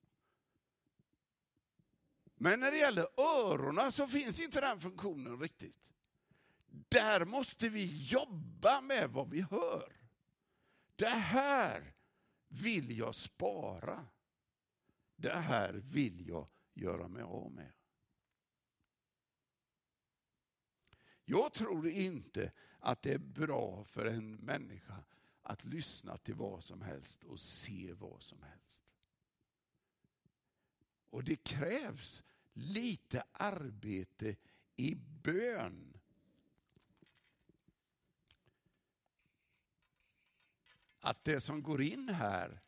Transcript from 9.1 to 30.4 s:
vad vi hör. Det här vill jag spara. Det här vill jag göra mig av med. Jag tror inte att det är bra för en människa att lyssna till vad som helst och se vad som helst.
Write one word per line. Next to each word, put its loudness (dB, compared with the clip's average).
vad -2
vi -2
hör. -2
Det 2
här 4
vill 0
jag -2
spara. -4
Det -4
här 2
vill -2
jag -6
göra -4
mig -10
av -8
med. -14
Jag 4
tror 0
inte -2
att -2
det 0
är 0
bra -4
för -4
en -4
människa -10
att -8
lyssna -8
till -8
vad -6
som -14
helst -10
och -14
se -6
vad -14
som -18
helst. -20